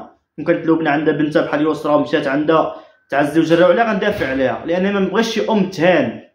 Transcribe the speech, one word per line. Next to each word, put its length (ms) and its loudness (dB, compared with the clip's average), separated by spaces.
كون 80 -10
كانت 220 0
لبنى 220 0
عندها 260 0
بنتها 280 0
بحال 240 -2
يسرا 280 -2
ومشات 320 0
عندها 500 0
تعزي 300 0
وجراو 300 4
عليها 220 2
غندافع 360 -2
عليها، 380 -2
لان 260 -2
ما 80 0
نبغيش 340 0
شي 160 -2
ام 200 0
تهان، 500 0